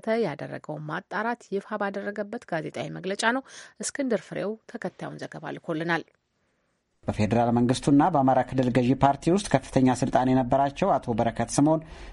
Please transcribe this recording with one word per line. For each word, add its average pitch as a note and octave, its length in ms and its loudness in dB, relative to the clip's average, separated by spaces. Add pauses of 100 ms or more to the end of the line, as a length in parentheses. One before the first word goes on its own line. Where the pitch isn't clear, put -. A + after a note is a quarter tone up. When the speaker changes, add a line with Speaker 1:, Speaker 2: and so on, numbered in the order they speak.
(200)
Speaker 1:
ያደረገውን D3+ 640 -8
ማጣራት F#3+ 640 -6
ይፋ G3 180 -6 (100)
ባደረገበት G3+ 720 -8
ጋዜጣዊ D#3 420 -6
መግለጫ F3+ 320 -6 (100)
ነው። C4 120 -4 (360)
እስክንድር A#3+ 420 -2
ፍሬው F#3 300 -6 (160)
ተከታዩን D#3 520 -10
ዘገባ D#3+ 300 -12
ልኮልናል። E3 540 -4 (1000)
Speaker 2:
በፌዴራል A2 460 2
መንግስቱና A#2+ 580 4
በአማራ C3 340 4
ክልል C3 280 -2
ገዢ B2 240 4
ፓርቲ C#3 340 2
ውስጥ F#3+ 200 2
ከፍተኛ C3 460 2
ስልጣን B2 340 2
የነበራቸው C3+ 640 2
አቶ B2+ 240 0
በረከት A2+ 360 0
ስምዖን D#3 300 4 (320)